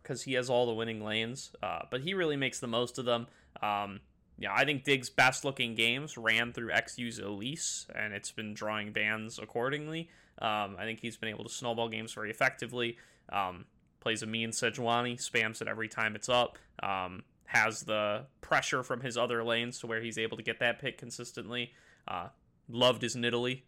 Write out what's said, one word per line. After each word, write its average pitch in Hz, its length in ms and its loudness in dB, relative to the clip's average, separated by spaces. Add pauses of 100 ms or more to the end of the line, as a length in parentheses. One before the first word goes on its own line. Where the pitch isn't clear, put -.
'cause 127 200 -6
he 135 100 -2
has 127 160 2
all 123 160 6
the 120 80 2
winning 113 280 -2
lanes, 113 640 -2
uh, 85 260 -2
but 131 120 -2
he 170 120 -2
really 165 220 2
makes 135 240 0
the 131 80 -4
most 120 320 0
of 123 60 -4
them. 120 220 2 (340)
Um, 101 400 0 (360)
yeah, 98 160 -2
I 127 120 6
think 139 180 0
Dig's 131 260 2
best 131 360 4
looking 131 280 -2
games 120 440 0
ran 113 340 2
through 117 220 -4
X - 260 0
U's 120 180 -4
Elise, 104 800 -6
and 107 180 -4
it's 101 200 -8
been 107 200 -6
drawing 107 380 -2
bans 110 480 0
accordingly. 147 720 -4 (300)
Um, 107 380 0
I 92 60 -6
think 113 160 -4
he's 117 180 -8
been 113 120 -4
able 104 160 -6
to 117 40 -12
snowball 117 400 -2
games 110 240 -6
very 107 160 -4
effectively. 123 680 0 (320)
Um, 92 360 -2 (340)
plays 113 220 0
a 113 60 -6
mean 113 240 -2
Sejuani, 120 640 2
spams 113 480 0
it 107 40 -2
every 110 200 -2
time 110 280 0
it's 107 140 -4
up. 123 300 4 (240)
Um, 95 400 -2 (220)
has 110 360 4
the 107 440 0 (160)
pressure 135 420 2
from 123 180 -4
his 123 160 -4
other 120 260 2
lanes 117 360 0
to - 80 -8
where 113 120 -2
he's 113 200 -4
able 113 180 0
to 117 60 -10
get 117 160 -2
that 120 180 2
pick 131 220 -6
consistently. 120 720 -8 (340)
Uh, 90 200 -4 (420)
loved 123 320 6
his 117 140 0
Nidalee 123 520 0